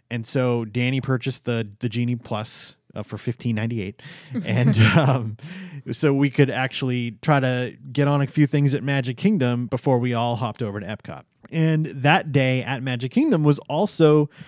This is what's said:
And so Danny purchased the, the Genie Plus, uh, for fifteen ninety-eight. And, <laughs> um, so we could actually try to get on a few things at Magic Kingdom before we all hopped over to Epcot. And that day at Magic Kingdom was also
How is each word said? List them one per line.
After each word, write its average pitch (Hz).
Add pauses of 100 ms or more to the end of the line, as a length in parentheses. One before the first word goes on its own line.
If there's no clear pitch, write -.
(100)
And 117
so 123
Danny 123
purchased 131
the, 113 (120)
the 123
Genie 120
Plus, - (180)
uh, -
for -
fifteen 120
ninety-eight. 110 (420)
And, 123
<laughs> 110
um, 127 (560)
so 139
we 139
could 135
actually 123
try 147
to 127 (160)
get 143
on 143
a 139
few 147
things 143
at -
Magic 131
Kingdom 123
before 131
we 120
all 117
hopped 107
over 104
to 90
Epcot. 92 (280)
And 156
that 147
day 131
at 127
Magic 127
Kingdom 247
was 147 (100)
also 151 (180)